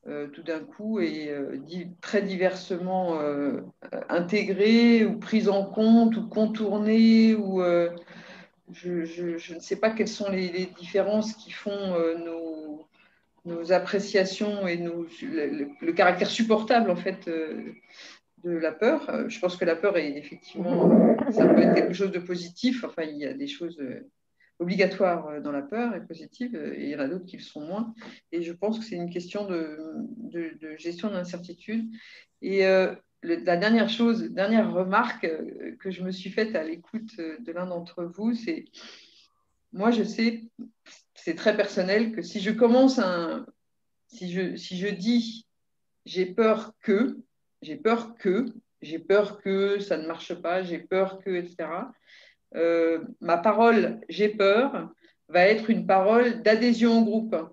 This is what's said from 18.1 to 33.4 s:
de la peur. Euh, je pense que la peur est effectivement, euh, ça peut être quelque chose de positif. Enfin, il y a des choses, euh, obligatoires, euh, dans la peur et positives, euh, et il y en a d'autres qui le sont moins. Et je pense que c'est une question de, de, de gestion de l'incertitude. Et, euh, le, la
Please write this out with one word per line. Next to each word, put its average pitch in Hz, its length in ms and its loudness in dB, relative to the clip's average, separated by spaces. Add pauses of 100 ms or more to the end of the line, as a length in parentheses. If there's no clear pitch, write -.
de 175 80 -4
la 160 200 -2
peur. 269 380 0
Euh, - 200 -4
je - 100 -12
pense 180 180 -2
que 185 80 0
la 165 100 2
peur 180 220 2
est 147 200 -2
effectivement, - 720 0
euh, - 400 4
ça - 160 6
peut - 140 8
être - 140 6
quelque - 180 2
chose 190 180 -2
de 175 80 -4
positif. 185 640 -4
Enfin, - 200 -6
il 151 140 -8
y 147 80 -8
a 131 80 -6
des 139 140 -8
choses, 165 320 -10
euh, 120 300 -10 (500)
obligatoires, 175 680 0
euh, 147 120 -8
dans 147 120 -6
la 139 100 -4
peur 226 340 -4
et - 100 -10
positives, 185 500 -12
euh, 147 200 -8
et 147 100 -8
il 143 40 -6
y 147 60 -6
en 143 40 -10
a 135 80 -2
d'autres 180 180 -6
qui - 120 -18
le - 60 -18
sont - 180 -16
moins. 202 320 -8 (380)
Et 170 100 -4
je 170 100 -8
pense 220 280 -4
que 220 60 -10
c'est 180 100 -10
une 175 140 -6
question 180 360 -8
de, 160 320 -6 (400)
de, 170 420 -10
de 156 180 -14
gestion 175 320 -8
de 202 40 -6
l'incertitude. 180 720 -8 (540)
Et, 190 240 2
euh, 190 280 4 (280)
le, 170 140 -2
la 175 220 0